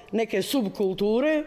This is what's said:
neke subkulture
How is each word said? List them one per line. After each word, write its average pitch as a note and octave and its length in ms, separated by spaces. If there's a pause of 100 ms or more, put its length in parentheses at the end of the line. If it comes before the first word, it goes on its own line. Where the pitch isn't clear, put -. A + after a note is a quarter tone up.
(120)
neke G#3+ 300
subkulture G#3+ 1040